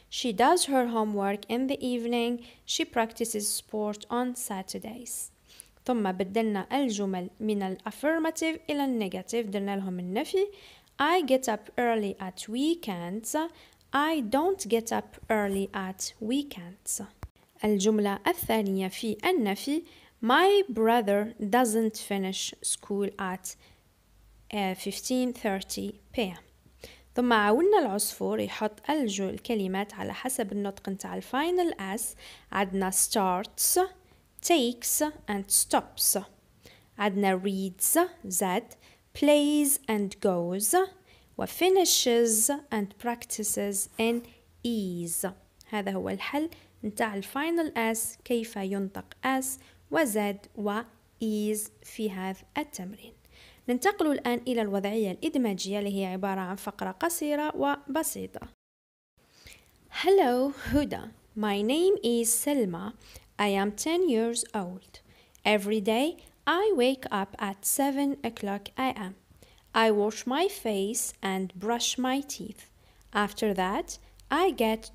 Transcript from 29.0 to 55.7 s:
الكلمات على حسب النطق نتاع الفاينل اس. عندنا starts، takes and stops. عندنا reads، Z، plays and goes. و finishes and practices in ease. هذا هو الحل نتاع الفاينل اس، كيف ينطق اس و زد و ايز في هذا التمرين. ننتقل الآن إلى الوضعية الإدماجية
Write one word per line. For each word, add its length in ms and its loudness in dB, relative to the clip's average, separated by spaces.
الكلمات 760 -2
على 200 -6
حسب 380 -4
النطق 360 -6
نتاع 280 -6
الفاينل 640 0
اس. 340 -6
عندنا 380 0
starts، 880 2
takes 560 2
and 180 -2
stops. 680 2
عندنا 460 2
reads، 540 0
Z، 340 0
plays 600 6
and 320 -2
goes. 560 2
و 80 -2
finishes 1040 4
and 480 -4
practices 880 -4
in 220 2
ease. 600 -2
هذا 220 -2
هو 160 -4
الحل 420 -2
نتاع 300 -2
الفاينل 640 -2
اس، 460 -2
كيف 320 -2
ينطق 480 -4
اس 340 0
و 140 4
زد 420 -2
و 240 -2
ايز 480 -2
في 280 -6
هذا 300 -6
التمرين. 540 -10
ننتقل 440 2
الآن 340 0
إلى 160 0
الوضعية 480 0
الإدماجية 680 0